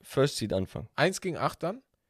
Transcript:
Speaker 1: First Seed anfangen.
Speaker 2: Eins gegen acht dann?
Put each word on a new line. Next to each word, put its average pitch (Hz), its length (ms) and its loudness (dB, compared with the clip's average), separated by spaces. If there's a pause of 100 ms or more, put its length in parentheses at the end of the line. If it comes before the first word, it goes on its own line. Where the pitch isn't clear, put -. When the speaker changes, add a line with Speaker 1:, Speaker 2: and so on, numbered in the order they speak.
Speaker 1:
First - 340 2
Seed 107 160 -2
anfangen. - 420 -2
Speaker 2:
Eins 170 260 2
gegen 175 160 -4
acht 135 260 -4
dann? 208 180 -6 (280)